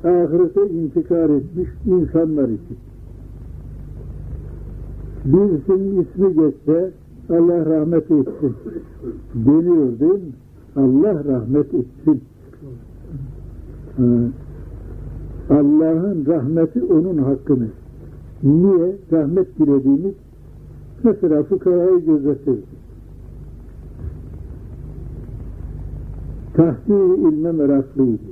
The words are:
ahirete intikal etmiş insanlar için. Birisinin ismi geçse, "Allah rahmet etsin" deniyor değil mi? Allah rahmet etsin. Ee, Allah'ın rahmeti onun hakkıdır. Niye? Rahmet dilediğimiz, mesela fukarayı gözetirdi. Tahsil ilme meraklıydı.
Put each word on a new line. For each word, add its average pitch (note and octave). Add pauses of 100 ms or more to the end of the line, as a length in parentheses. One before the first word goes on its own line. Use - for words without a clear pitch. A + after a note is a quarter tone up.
ahirete G3
intikal E3
etmiş D3+ (180)
insanlar D#3+
için. - (2500)
Birisinin F#3+
ismi F#3
geçse, D#3+ (400)
"Allah E3+
rahmet D#3+
etsin" C#3 (800)
deniyor C#3+
değil E3
mi? F3+ (440)
Allah C#3+
rahmet C3
etsin. - (1800)
Ee, B2+ (1500)
Allah'ın D#3+
rahmeti D#3+
onun E3+
hakkıdır. C3+ (720)
Niye? F3 (160)
Rahmet E3
dilediğimiz, C#3+ (920)
mesela E3+
fukarayı F3+
gözetirdi. C#3+ (3750)
Tahsil F3
ilme E3
meraklıydı. C#3